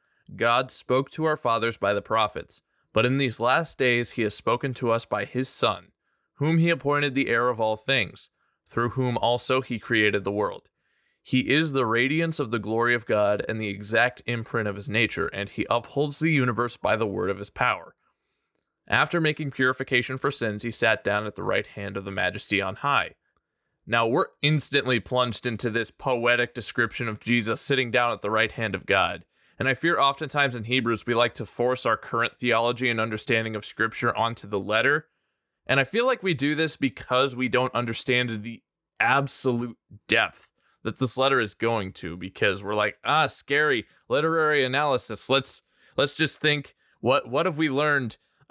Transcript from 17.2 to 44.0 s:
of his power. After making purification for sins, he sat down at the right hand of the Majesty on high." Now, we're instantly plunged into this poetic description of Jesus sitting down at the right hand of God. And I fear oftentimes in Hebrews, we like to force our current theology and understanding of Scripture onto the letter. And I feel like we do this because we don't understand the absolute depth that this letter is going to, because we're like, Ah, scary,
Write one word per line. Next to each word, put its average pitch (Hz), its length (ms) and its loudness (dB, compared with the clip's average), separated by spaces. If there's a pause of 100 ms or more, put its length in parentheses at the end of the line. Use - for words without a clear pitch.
of 95 80 -4
his 101 100 -10
power. 95 460 -2 (960)
After 151 300 2
making 151 300 -2
purification 131 680 0
for 139 140 -2
sins, 107 320 -4
he 120 80 -4
sat 110 320 2
down 104 240 0
at - 80 -10
the 95 80 -8
right 101 240 0
hand 101 280 -10
of 98 100 -8
the 98 60 -8
Majesty 95 480 -2
on 98 180 -4
high." 120 360 0 (720)
Now, 113 220 2
we're 147 220 0 (120)
instantly 135 580 2
plunged 123 460 -2
into 117 240 -2
this 110 220 -2
poetic 120 640 0
description 117 520 -2
of 107 120 -6
Jesus 110 420 0
sitting 127 300 0
down 120 220 2
at 98 100 -12
the 104 80 -2
right 110 200 2
hand 110 220 -4
of - 140 -6
God. 90 380 2 (340)
And 127 100 0
I 131 60 0
fear 165 240 0
oftentimes 139 560 0
in 113 80 -8
Hebrews, 117 420 0
we 120 80 0
like 117 220 2
to 113 100 -8
force 123 400 -2
our 113 120 2
current 117 400 -4
theology 120 520 0
and 113 100 0
understanding 110 560 -2
of 104 80 -6
Scripture 113 540 -2
onto 113 300 -4
the 101 120 -2
letter. 113 500 0 (580)
And 135 120 2
I 135 40 4
feel 233 240 0
like 240 160 0
we 190 100 2
do 143 220 0
this 156 200 0
because 131 600 0
we 127 120 -2
don't 123 280 0
understand 120 640 -2
the 113 220 -12 (360)
absolute 123 760 0 (300)
depth 107 420 0 (320)
that 110 160 -6
this 127 180 0
letter 135 240 4
is 107 140 -2
going 110 400 -2
to, 87 240 -10
because 95 460 -2
we're 101 100 -6
like, 107 300 0
Ah, 143 240 2
scary, 143 580 0 (220)